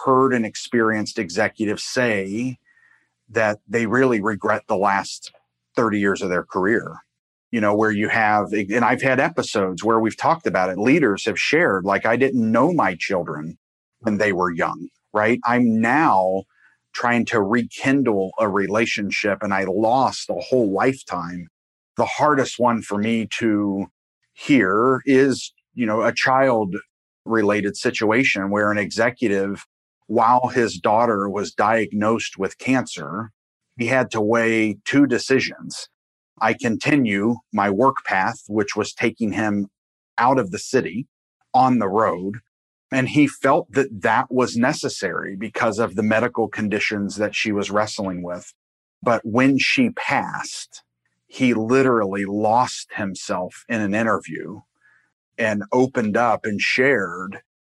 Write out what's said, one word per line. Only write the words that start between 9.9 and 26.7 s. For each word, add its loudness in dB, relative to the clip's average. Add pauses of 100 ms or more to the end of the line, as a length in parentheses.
we've 0
talked 0
about 0
it. -6
Leaders 2
have -2
shared, 2
like, 0
"I 4
didn't 2
know 4
my 2
children -6 (400)
when -2
they 2
were 0
young, -4 (240)
right? 2
I'm 2
now 2 (500)
trying 0
to 0
rekindle 0
a 2
relationship -2
and -2
I 0
lost 0
a -2
whole 0
lifetime." -4 (480)
The 2
hardest 0
one 2
for -6
me 0 (120)
to 0 (440)
hear 2
is, 2 (220)
you -4
know, 0
a 0
child 2 (480)